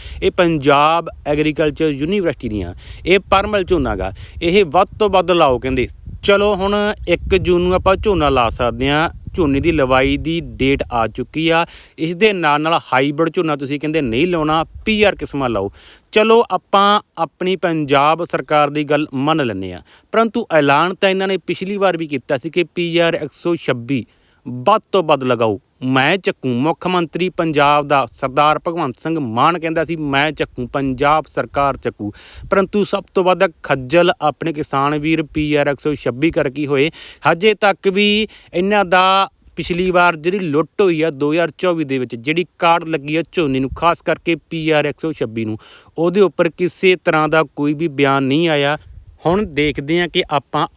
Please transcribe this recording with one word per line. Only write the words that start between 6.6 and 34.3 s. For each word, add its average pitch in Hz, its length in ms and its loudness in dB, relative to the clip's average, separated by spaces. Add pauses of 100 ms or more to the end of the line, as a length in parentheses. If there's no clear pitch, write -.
ਇੱਕ 175 280 0
ਜੂਨ 175 260 2
ਨੂੰ 180 120 0
ਆਪਾਂ 185 220 2
ਝੋਨਾ 180 340 0
ਲਾ 123 200 2
ਸਕਦੇ 120 400 -2
ਹਾਂ। 156 200 0 (240)
ਝੋਨੇ 143 260 0
ਦੀ 156 120 0
ਲਵਾਈ 139 460 2
ਦੀ 160 220 -4
ਡੇਟ 135 440 -2 (100)
ਆ 113 140 0
ਚੁੱਕੀ 151 420 -4
ਆ। 165 160 2 (320)
ਇਸ 160 180 -4
ਦੇ 208 180 4
ਨਾਲ 151 280 2
ਨਾਲ 160 180 2 (140)
ਹਾਈਬ੍ਰਿਡ 147 400 0
ਝੋਨਾ 160 220 0
ਤੁਸੀਂ 139 240 -6
ਕਹਿੰਦੇ 156 220 -2
ਨਹੀਂ 131 260 0
ਲਾਉਣਾ, 160 380 0 (200)
ਪੀ 214 180 2
ਆਰ 190 120 2
ਕਿਸਮਾਂ 139 340 -6
ਲਾਓ। 101 220 -4 (400)
ਚਲੋ, 220 400 6
ਆਪਾਂ 202 500 2 (160)
ਆਪਣੀ 185 380 -4
ਪੰਜਾਬ 156 680 2
ਸਰਕਾਰ 151 440 0
ਦੀ 151 140 -4
ਗੱਲ 147 300 0
ਮੰਨ 143 320 0
ਲੈਂਦੇ 95 280 -6
ਹਾਂ, 85 80 -14 (300)
ਪਰੰਤੂ 226 400 0
ਐਲਾਨ 151 420 2
ਤਾਂ 196 160 0
ਇਹਨਾਂ 190 180 -2
ਨੇ 190 100 -2
ਪਿਛਲੀ 190 400 -6
ਵਾਰ 185 200 0
ਵੀ 165 100 -6
ਕੀਤਾ 143 300 -4
ਸੀ 165 120 -8
ਕਿ 175 140 -2
ਪੀ 170 340 -4
ਆਰ 170 160 2
ਇੱਕ 147 200 -8 (100)
ਸੌ 170 120 0
ਛੱਬੀ 123 500 -4 (420)
ਵੱਧ 127 340 0 (100)
ਤੋਂ 190 120 2
ਵੱਧ 147 200 0
ਲਗਾਓ, 117 380 0 (220)
ਮੈਂ 135 340 2
ਚੱਕੂ। 180 320 -4
ਮੁੱਖ 139 380 -2
ਮੰਤਰੀ 175 420 -2
ਪੰਜਾਬ 147 580 2
ਦਾ 139 260 2
ਸਰਦਾਰ 147 540 0
ਭਗਵੰਤ 165 320 -4
ਸਿੰਘ 160 200 -4
ਮਾਨ 139 400 0
ਕਹਿੰਦਾ 160 260 -2
ਸੀ, 165 100 -6
"ਮੈਂ 147 360 -2
ਚੱਕੂ, 135 360 -8
ਪੰਜਾਬ 139 600 0
ਸਰਕਾਰ 139 500 -4
ਚੱਕੂ।" 107 340 -8 (400)
ਪਰੰਤੂ 196 320 0
ਸਭ 190 200 -4 (100)
ਤੋਂ 190 100 0
ਵੱਧ 180 160 2 (240)
ਖੱਜਲ 147 480 2 (100)
ਆਪਣੇ 151 320 -2